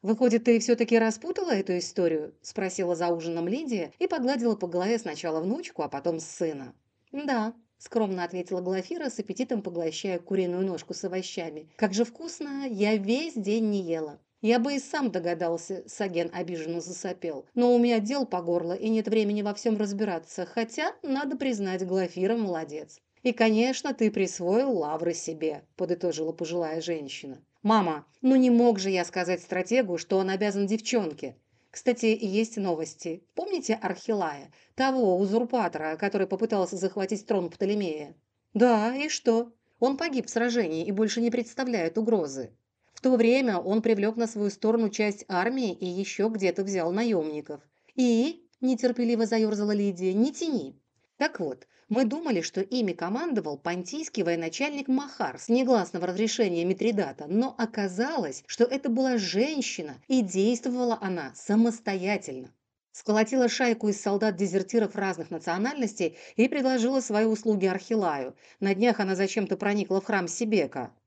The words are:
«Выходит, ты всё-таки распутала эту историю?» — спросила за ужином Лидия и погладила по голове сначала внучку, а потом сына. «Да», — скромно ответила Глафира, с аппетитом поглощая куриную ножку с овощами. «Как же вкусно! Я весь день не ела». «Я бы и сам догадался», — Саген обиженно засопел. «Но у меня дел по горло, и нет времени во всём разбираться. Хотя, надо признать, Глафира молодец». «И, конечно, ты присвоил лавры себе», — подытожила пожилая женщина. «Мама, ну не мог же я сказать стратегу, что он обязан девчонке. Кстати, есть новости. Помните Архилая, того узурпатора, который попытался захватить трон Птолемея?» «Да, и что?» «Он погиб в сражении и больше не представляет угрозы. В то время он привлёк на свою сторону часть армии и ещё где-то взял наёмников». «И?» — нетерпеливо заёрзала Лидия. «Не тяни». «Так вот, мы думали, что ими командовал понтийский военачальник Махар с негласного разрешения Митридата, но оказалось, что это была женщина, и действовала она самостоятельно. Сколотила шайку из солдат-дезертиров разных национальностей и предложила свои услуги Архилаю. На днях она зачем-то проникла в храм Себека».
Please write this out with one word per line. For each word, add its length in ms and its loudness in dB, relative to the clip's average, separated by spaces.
«Выходит, 380 4
ты 160 6
всё-таки 400 4
распутала 500 -2
эту 280 0
историю?» — 640 -2
спросила 540 -4
за 140 0
ужином 400 -2
Лидия 500 -4
и 80 0
погладила 480 0
по 140 -4
голове 320 0
сначала 400 -4
внучку, 420 -4
а 60 -4
потом 320 -4
сына. 540 -6
«Да», — 440 -2
скромно 440 -2
ответила 380 -6
Глафира, 500 -4
с 80 -10
аппетитом 440 -4
поглощая 580 -4
куриную 440 0
ножку 300 -6
с 80 -10
овощами. 720 -8
«Как 180 0
же 120 2
вкусно! 680 -8
Я 240 2
весь 400 0
день 340 0
не 140 0
ела». 380 -4
«Я 180 4
бы 160 0
и 20 -2
сам 320 -2
догадался», — 760 -2
Саген 440 -4
обиженно 480 -6
засопел. 640 -8
«Но 180 6
у 60 6
меня 180 4
дел 280 -2
по 160 -4
горло, 320 0
и 140 -4
нет 200 2
времени 340 2
во 120 -2
всём 220 0
разбираться. 680 -4
Хотя, 560 -4
надо 340 -2
признать, 480 -2
Глафира 520 0
молодец». 640 -6
«И, 80 2
конечно, 600 2
ты 200 2
присвоил 580 2
лавры 440 0
себе», — 500 -6
подытожила 540 -2
пожилая 500 -4
женщина. 580 -6
«Мама, 420 4
ну 140 6
не 140 8
мог 280 6
же 120 -2
я 140 2
сказать 380 -2
стратегу, 560 0
что 200 0
он 120 0
обязан 380 0
девчонке. 680 -2
Кстати, 480 2
есть 360 -2
новости. 680 -4
Помните 400 -2
Архилая, 800 -4
того 420 2
узурпатора, 800 0
который 320 0
попытался 480 0
захватить 500 -4
трон 240 0
Птолемея?» 640 -4
«Да, 400 4
и 140 -2
что?» 420 0
«Он 160 2
погиб 300 -2
в 40 -16
сражении 560 0
и 60 -2
больше 280 0
не 120 2
представляет 640 -2
угрозы. 540 0
В 60 -20
то 160 4
время 420 4
он 240 0
привлёк 320 2
на 140 0
свою 220 -2
сторону 380 0
часть 380 -2
армии 460 0
и 140 -6
ещё 420 -2
где-то 340 0
взял 300 -2
наёмников». 680 -2
«И?» — 500 2
нетерпеливо 680 2
заёрзала 460 0
Лидия. 400 0
«Не 200 2
тяни». 440 -4
«Так 240 -2
вот, 260 -6
мы 160 2
думали, 360 0
что 220 -4
ими 300 -2
командовал 640 -2
понтийский 680 -6
военачальник 640 -2
Махар 500 -2
с 100 -14
негласного 600 2
разрешения 560 0
Митридата, 640 0
но 280 0
оказалось, 920 -2
что 160 2
это 240 -2
была 300 2
женщина, 880 -2
и 120 4
действовала 800 0
она 360 -4
самостоятельно. 1160 0
Сколотила 580 2
шайку 400 2
из 120 -2
солдат-дезертиров 960 0
разных 340 -4
национальностей 840 -2
и 140 6
предложила 520 2
свои 240 0
услуги 420 2
Архилаю. 680 -2
На 160 2
днях 240 4
она 160 0
зачем-то 420 0
проникла 440 0
в 60 -14
храм 200 0
Себека». 640 -2